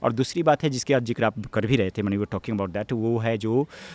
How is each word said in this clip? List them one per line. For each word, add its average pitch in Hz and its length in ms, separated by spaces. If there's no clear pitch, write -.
और 120 100
दूसरी 131 300
बात 151 200
है 156 80
जिसके 131 240
आप 127 80
जिक्र 117 220
आप 107 220
कर 110 200
भी 127 100
रहे 95 140
थे, 107 120
when 101 140
we 101 80
were 101 140
talking 107 220
about 92 160
that, 107 160
वो 113 260
है 113 200
जो, 113 300